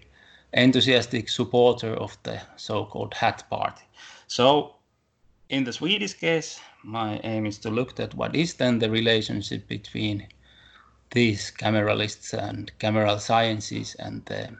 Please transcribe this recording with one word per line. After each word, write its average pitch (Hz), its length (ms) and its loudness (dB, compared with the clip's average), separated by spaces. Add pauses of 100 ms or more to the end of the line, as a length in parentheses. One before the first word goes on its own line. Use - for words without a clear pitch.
(540)
enthusiastic 123 760 4
supporter 117 640 2
of 110 300 -8
the 110 180 -8 (140)
so-called 107 580 -6
Hat - 380 0
Party. - 320 -4 (420)
So 143 520 4 (720)
in 139 140 0
the 120 100 -4
Swedish 196 420 -2
case, 165 440 -2 (240)
my 110 400 -4
aim 110 220 -2
is 104 140 -6
to 110 100 -6
look 120 300 -4
at 117 160 -6
what 120 200 -2
is 160 200 0
then 123 240 2
the 113 100 2
relationship 113 760 0
between 107 600 -6 (840)
these 117 380 2
cameralists 107 840 0
and 107 440 -6
cameral 107 400 2
sciences 110 800 -2
and - 300 -10
the, - 220 -8 (120)